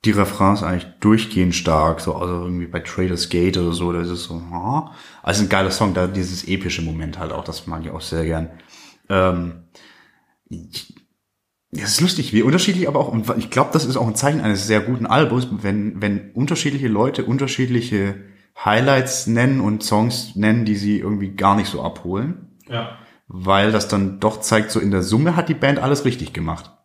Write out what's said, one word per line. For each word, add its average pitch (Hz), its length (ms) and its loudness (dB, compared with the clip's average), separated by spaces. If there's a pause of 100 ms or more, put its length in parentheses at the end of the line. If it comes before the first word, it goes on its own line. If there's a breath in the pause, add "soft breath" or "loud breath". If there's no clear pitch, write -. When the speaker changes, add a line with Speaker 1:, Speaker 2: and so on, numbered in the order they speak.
Speaker 1:
die 107 80 4
Refrains 98 500 2
eigentlich 87 240 -4 (140)
durchgehend 101 560 4
stark, 80 440 2
so, 80 140 -4
also 90 200 -4 (100)
irgendwie 90 220 -6
bei 85 120 -8
Trader's 90 500 -2
Gate 90 280 2
oder 87 160 0
so, 87 180 -2
das 87 180 -2
ist 87 160 -8
so, 85 160 -10 (120)
ha. 113 400 -4 (320 loud breath)
Also 101 180 0
ein 92 60 0
geiler 95 240 2
Song, 98 220 0
da 90 120 2
dieses 92 400 -4
epische 87 360 -4
Moment 80 360 -6
halt 80 140 -8
auch, 80 100 -8
das - 240 -12
mag 82 180 -8
ich 80 60 -10
auch 80 120 -10
sehr 82 220 -4
gern. 82 260 -2 (580 loud breath)
Ähm, 90 560 0 (840 soft breath)
ich, - 460 -14 (760)
das 101 200 -6
ist - 100 2
lustig, 170 300 0
wie 107 100 6
unterschiedlich 180 440 4
aber 143 140 0
auch, - 80 0
und 113 200 -2 (100)
ich - 120 -6
glaub, 139 220 2
das 156 120 4
ist 127 120 -2
auch 120 100 0
ein 107 80 0
Zeichen 143 260 0
eines 104 260 0
sehr 107 140 4
guten 117 260 -2
Albums, 127 440 2
wenn, 104 500 -2
wenn 101 340 -2
unterschiedliche 139 540 -2
Leute 110 360 2
unterschiedliche 120 1000 0 (420 loud breath)
Highlights 127 640 2
nennen 123 340 2
und 107 220 0
Songs - 540 0
nennen, 110 280 2
die 104 120 0
sie 104 240 0
irgendwie 98 340 -2
gar 98 220 4
nicht 101 120 0
so - 140 -6
abholen. 95 760 -6 (100)
Speaker 2:
Ja. 113 300 -8 (280 loud breath)
Speaker 1:
Weil 98 460 2
das 104 160 0
dann 98 320 0
doch 107 200 0
zeigt, 110 300 2
so 113 80 0
in 98 140 2
der 92 100 2
Summe 135 320 2
hat 165 140 0
die 156 60 2
Band 139 260 2
alles 139 240 0
richtig 85 280 -2
gemacht. 80 380 -6 (140)